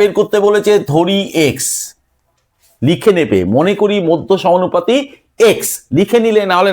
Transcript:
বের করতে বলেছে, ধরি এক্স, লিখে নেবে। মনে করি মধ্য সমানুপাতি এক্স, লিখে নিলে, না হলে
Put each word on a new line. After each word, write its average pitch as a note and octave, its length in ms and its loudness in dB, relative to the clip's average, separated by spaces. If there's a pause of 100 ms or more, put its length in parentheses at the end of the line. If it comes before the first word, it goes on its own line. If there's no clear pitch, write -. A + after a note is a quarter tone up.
বের G3+ 180 2
করতে G#3 280 0
বলেছে, G#3 260 2 (200)
ধরি F3 280 0 (280)
এক্স, B2 200 -6 (1120)
লিখে E3+ 360 2
নেবে। G#2+ 200 0 (180)
মনে E3+ 240 2
করি G#3 160 0 (140)
মধ্য E3 180 -2 (160)
সমানুপাতি F3+ 520 0 (540)
এক্স, - 180 -2 (280)
লিখে G3+ 280 2
নিলে, G#3+ 260 2
না F3+ 80 0
হলে G3 140 2